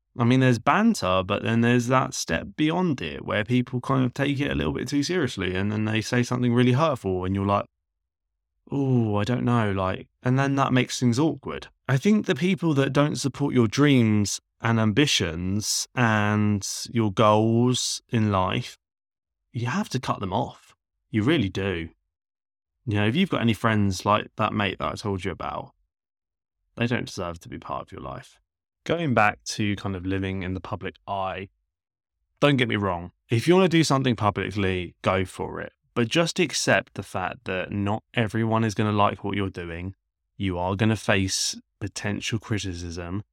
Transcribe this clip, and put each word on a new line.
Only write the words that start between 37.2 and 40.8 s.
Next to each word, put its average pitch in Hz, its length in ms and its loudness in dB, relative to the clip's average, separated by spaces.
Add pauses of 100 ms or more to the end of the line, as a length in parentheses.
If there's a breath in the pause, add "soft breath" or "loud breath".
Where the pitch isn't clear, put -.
that 92 260 -4
not 101 320 -2 (120)
everyone 113 500 0
is 107 100 0
gonna 107 180 0
like 104 300 0
what 101 140 -4
you're 98 140 -2
doing. 87 440 -10 (440)
You 95 180 -2
are 90 180 0
gonna 110 220 2